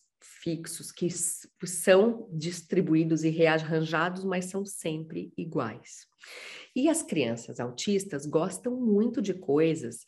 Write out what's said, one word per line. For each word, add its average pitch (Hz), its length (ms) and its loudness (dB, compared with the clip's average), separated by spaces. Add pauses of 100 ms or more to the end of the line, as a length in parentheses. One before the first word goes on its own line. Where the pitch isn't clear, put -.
(220)
fixos, - 680 -8
que - 160 -4
s-, - 420 -6 (160)
são 196 680 4
distribuídos 160 920 2
e 160 60 4
rearranjados, 160 960 2
mas 185 220 -2
são 196 180 -6
sempre 165 720 -8
iguais. 147 680 -6 (680)
E 269 140 4
as 302 120 2
crianças 120 580 -2
autistas 190 680 -2
gostam 185 480 -2
muito 233 440 2
de 196 140 0
coisas 143 760 0